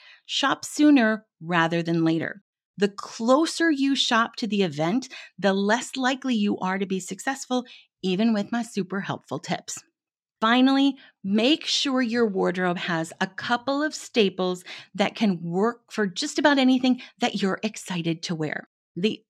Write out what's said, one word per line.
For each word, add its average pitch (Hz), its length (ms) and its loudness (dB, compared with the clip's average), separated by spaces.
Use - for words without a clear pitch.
shop - 400 -2
sooner 247 600 4
rather 165 440 0
than 165 200 0
later. 165 380 -2
The 202 100 2
closer 277 840 0
you 277 240 2
shop 233 440 0
to 240 100 -4
the 202 160 0
event, 170 460 -2
the 190 140 2
less 202 460 0
likely 262 360 0
you 208 260 2
are 185 180 -2
to 196 80 -2
be 190 160 -4
successful, 247 640 -6
even 190 300 2
with 202 220 -2
my 240 100 -2
super 196 380 -6
helpful - 380 -8
tips. - 440 -8
Finally, 262 560 4
make 220 440 2
sure 262 360 0
your 240 240 2
wardrobe 185 520 0
has 165 420 -4
a 190 80 0
couple 240 560 -2
of 302 100 -4
staples 180 720 0
that 196 180 0
can 190 280 0
work 190 500 -2
for 214 160 -2
just 294 320 -4
about 285 180 6
anything 254 440 4
that 240 220 -2
you're 190 220 -2
excited 170 600 -4
to 170 120 -6
wear. 156 340 -8
The 185 340 -2